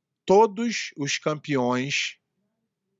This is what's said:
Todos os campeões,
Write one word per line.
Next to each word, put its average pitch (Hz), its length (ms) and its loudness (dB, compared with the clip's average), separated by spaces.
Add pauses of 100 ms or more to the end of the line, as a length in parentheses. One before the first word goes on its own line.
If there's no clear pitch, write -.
(260)
Todos 214 680 2
os 143 220 -4
campeões, 135 1000 -4 (840)